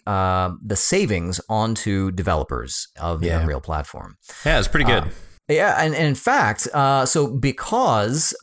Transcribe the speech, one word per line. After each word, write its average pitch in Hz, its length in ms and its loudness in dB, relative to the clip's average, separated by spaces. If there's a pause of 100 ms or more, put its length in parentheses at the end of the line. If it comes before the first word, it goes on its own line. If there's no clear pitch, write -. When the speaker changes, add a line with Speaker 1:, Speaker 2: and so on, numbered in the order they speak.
Speaker 1:
uh, 92 420 0 (160)
the 104 120 -2
savings 95 720 0
on 110 260 0
to 98 380 -2
developers 76 760 -4 (100)
of 85 220 -4
the 85 80 0
Speaker 2:
Yeah. 82 140 2
Speaker 1:
Unreal 76 180 0
platform. - 560 -8 (300)
Speaker 2:
Yeah, 151 140 4
it's 98 100 2
pretty - 160 4
good. 117 180 4
Speaker 1:
Uh, 76 60 -4 (400)
yeah, 160 340 4
and, 156 100 0
and 151 140 2
in 139 80 2
fact, 190 580 0
uh, 135 320 2
so 143 220 2
because, 135 1160 0